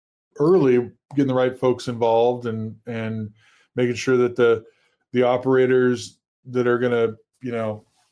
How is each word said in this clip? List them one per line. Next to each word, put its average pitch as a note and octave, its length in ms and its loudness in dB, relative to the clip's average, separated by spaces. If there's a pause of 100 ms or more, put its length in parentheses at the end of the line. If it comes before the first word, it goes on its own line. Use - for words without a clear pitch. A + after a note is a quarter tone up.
(400)
early, C#3+ 520 2 (240)
getting C#3 120 2
the C3 60 0
right B2+ 240 0
folks B2+ 300 -2
involved A#2 580 0
and, A2 300 -8 (100)
and A2 460 -8 (440)
making A#2+ 200 0
sure B2+ 220 0
that A#2+ 180 2
the, A#2 280 2 (480)
the B2 120 2
operators B2+ 960 0 (260)
that B2 220 -2
are B2 100 2
gonna, A#2 380 0 (260)
you B2+ 100 -10
know, A2 320 -6 (280)